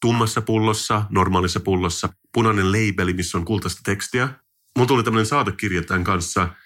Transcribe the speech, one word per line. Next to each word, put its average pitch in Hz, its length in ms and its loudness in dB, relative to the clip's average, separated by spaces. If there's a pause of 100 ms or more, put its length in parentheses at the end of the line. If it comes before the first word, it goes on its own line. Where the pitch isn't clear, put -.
tummassa 117 420 2
pullossa, 110 680 0
normaalissa 92 500 2
pullossa, 92 480 -2 (240)
punainen 104 400 2
labeli, 98 400 0
missä 90 260 -4
on 85 60 -2
kultaista 92 400 -4
tekstiä. 123 440 -2 (480)
Mulla 123 120 4
tuli 123 160 4
tämmönen 110 220 0
saatekirja 101 560 -2
tämän 92 220 -2
kanssa. 90 440 -2 (180)